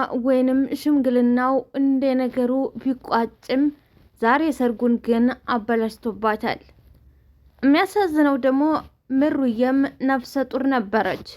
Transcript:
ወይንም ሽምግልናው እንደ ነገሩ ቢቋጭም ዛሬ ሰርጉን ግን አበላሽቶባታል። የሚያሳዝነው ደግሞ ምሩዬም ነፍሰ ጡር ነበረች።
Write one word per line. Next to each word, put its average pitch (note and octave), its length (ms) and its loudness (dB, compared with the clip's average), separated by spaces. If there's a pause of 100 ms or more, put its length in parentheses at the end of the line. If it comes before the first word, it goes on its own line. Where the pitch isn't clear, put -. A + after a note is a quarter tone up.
(200)
ወይንም C4 400 2 (160)
ሽምግልናው B3+ 800 2 (200)
እንደ C4+ 400 2
ነገሩ B3 360 -2 (260)
ቢቋጭም B3 880 -4 (580)
ዛሬ C4 300 2
ሰርጉን B3 500 0
ግን A#3 240 2 (220)
አበላሽቶባታል። A3 1120 -4 (1040)
የሚያሳዝነው D4+ 720 2
ደግሞ C4+ 260 2 (460)
ምሩዬም C4+ 720 0 (240)
ነፍሰ C4+ 420 -2
ጡር C4 220 -4
ነበረች። G3+ 680 -2